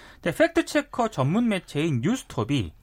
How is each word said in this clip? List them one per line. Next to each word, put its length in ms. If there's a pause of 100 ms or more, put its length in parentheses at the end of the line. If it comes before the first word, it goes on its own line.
(220)
근데 160
팩트체커 720
전문 400
매체인 540
뉴스톱이 800